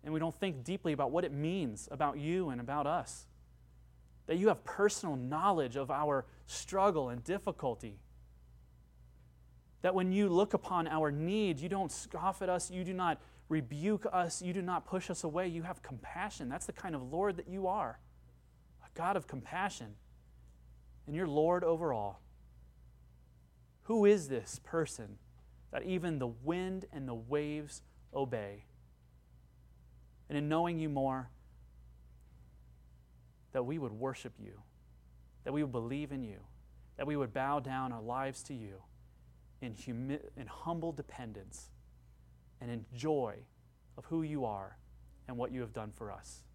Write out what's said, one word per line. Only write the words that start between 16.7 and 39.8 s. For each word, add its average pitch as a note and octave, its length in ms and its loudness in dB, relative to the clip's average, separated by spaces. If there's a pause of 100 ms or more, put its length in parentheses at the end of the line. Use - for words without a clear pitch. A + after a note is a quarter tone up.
kind E3+ 220 -6
of B2+ 160 -4
Lord F3+ 260 2
that - 100 -8
you F#3 200 -2
are, F3+ 320 0 (840)
a - 140 -16
God F3+ 180 2
of E3+ 120 -2
compassion. A#2 680 -6 (1120)
And D3 80 -4
you're F3 120 0
Lord D#3+ 360 6
over E3 300 4
all. G#2 280 -2 (1600)
Who G#3+ 220 6
is G3+ 220 10
this B2 360 -4
person A#2+ 540 -2 (540)
that C3 100 -2
even E3+ 380 0
the B2 80 0
wind F3 680 -2
and C3+ 140 -6
the A#2+ 80 -4
waves D3 680 -2 (320)
obey? A2 520 -2 (1600)
And D3 100 -2
in D3 100 0
knowing E3+ 300 2
you D#3 120 0
more, C3+ 420 0 (2250)
that B2+ 120 0
we D3 160 -2
would B2+ 120 -4
worship B2 460 -6
you, G#2 240 -14 (840)
that C3 100 -2
we D3+ 100 2
would C3+ 80 -2
believe C3 400 -2
in C3+ 100 -4
you, G#2 160 -8 (600)
that C#3 100 -2
we D3+ 80 2
would C3 180 0
bow C#3 260 2
down C3 320 -2
our A#2 120 -6
lives C3 400 -4
to D3 100 -10
you G#2+ 220 -10 (840)
in A#2+ 140 -8
humi-, C3 460 -4 (180)